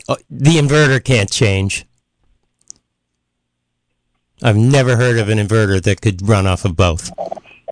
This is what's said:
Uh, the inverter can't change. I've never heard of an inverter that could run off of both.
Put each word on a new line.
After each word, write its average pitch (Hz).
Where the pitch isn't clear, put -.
Uh, 127
the 143
inverter 143
can't 110
change. 98
I've 113
never 127
heard 120
of 104
an 110
inverter 104
that 101
could 98
run 101
off 92
of 90
both. 85